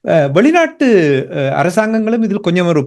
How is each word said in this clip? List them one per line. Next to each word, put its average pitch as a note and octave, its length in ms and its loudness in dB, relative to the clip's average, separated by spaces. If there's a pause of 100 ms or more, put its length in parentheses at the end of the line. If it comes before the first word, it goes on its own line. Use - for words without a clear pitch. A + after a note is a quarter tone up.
அஹ், D#3+ 260 2
வெளிநாட்டு, D#4 560 0 (440)
அஹ், C#3 220 -4
அரசாங்கங்களும் A3 720 0
இதில் G3+ 180 -4
கொஞ்சம் F3 260 0
ஒரு D#3 180 0